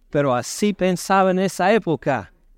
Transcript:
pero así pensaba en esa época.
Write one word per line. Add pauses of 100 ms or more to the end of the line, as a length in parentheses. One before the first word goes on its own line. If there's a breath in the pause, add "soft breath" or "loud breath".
pero
así
pensaba
en
esa
época. (240)